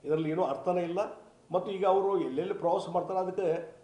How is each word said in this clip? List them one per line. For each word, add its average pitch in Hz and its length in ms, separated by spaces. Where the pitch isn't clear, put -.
ಇದರಲ್ಲಿ 156 300
ಏನೂ 170 100
ಅರ್ಥನೇ 180 360
ಇಲ್ಲ. 185 100
ಮತ್ತು 185 200
ಈಗ 190 100
ಅವರು 196 140
ಎಲ್ಲೆಲ್ಲಿ 165 340
ಪ್ರವಾಸ 180 220
ಮಾಡ್ತಾರೆ 185 300
ಅದಕ್ಕೆ 185 220